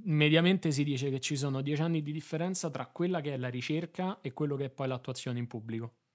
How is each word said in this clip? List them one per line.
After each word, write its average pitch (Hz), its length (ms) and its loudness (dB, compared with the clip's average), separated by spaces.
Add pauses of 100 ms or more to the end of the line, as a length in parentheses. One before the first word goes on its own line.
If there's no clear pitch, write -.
mediamente 165 680 6
si 143 120 2
dice 143 280 0
che 135 80 -2
ci 147 180 -2
sono 135 240 -2
dieci 143 200 0
anni 165 200 2
di 147 100 -6
differenza 165 600 -2
tra 131 160 -6
quella 175 340 0
che 143 140 -4
è - 20 -4
la 127 120 -2
ricerca 165 720 -4
e 135 120 -8
quello 143 220 -2
che 139 100 -2
è 127 40 -4
poi 135 180 -4
l'attuazione 127 520 -4
in 120 80 -2
pubblico. 113 460 -8 (220)